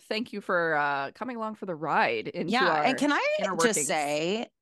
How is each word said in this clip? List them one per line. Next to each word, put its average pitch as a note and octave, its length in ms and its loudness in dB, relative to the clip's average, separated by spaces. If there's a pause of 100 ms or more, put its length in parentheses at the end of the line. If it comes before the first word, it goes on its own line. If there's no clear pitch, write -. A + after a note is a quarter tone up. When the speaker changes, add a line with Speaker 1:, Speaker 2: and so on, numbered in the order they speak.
Speaker 1:
thank A3 240 -4
you G3+ 80 -6
for, E3+ 340 2
uh, C#3 400 0
coming A#3+ 220 -8
along A3 180 -6
for - 100 -12
the F3+ 100 -4
ride D3+ 520 0
into F3 240 -4
Speaker 2:
Yeah, B3+ 160 4
Speaker 1:
our D#3 160 2
Speaker 2:
and B3+ 140 2
can C#4+ 160 2
I G#4 120 0 (140)
Speaker 1:
inner G3 140 -2
Speaker 2:
just B3 140 2
Speaker 1:
workings. D#3 200 0
Speaker 2:
say, D#3+ 600 -2 (140)